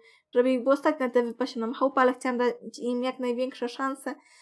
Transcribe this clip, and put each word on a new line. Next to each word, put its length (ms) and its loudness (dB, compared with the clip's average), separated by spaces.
żeby 160 4
ich 120 2
było 140 4
stać 220 0
na 120 -2
tę 120 4
wypasioną 500 -4
chałupę, 280 0
ale 120 6
chciałam 260 -4
dać 400 -2
im 260 -2
jak 140 -2
największe 500 -4
szanse, 460 -6